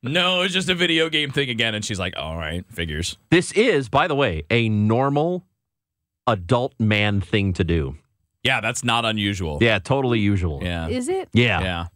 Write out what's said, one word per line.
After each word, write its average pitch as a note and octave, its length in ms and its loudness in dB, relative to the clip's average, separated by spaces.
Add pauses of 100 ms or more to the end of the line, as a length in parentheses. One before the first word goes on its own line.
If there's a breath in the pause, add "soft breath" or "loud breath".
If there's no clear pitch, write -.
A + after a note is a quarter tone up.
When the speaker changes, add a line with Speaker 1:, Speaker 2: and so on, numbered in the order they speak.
Speaker 1:
"No, F3+ 400 0
it's F#3+ 100 -2
just F3+ 160 -2
a F3+ 60 2
video E3 340 2
game D3+ 220 -2
thing C#3 180 -2
again." A2+ 240 0
And G#2+ 100 -4
she's G#2 140 -6
like, F#2 200 -4
"All D#2+ 200 -6
right, E2 340 -6
figures." E2 460 -6 (140)
Speaker 2:
This E3+ 220 2
is, D#3 360 2
by D3 180 2
the D3+ 80 -2
way, G2 360 0
a A#2 180 2
normal C#3 760 2 (840)
adult A#2+ 500 0
man G#2 440 2
thing G2 320 0
to F#2+ 100 0
do. D#2 340 -2 (460)
Speaker 1:
Yeah, B2+ 180 0
that's A2+ 220 -4
not A#2 220 0
unusual. G2+ 560 -2
Speaker 2:
Yeah, A2 180 4
totally B2+ 400 0
usual. F#2 420 0
Speaker 1:
Yeah. E2+ 260 -4
Speaker 3:
Is B3 200 -4
it? F#4 260 -4
Speaker 2:
Yeah. A2+ 280 4
Speaker 1:
Yeah. E2+ 240 -4 (100)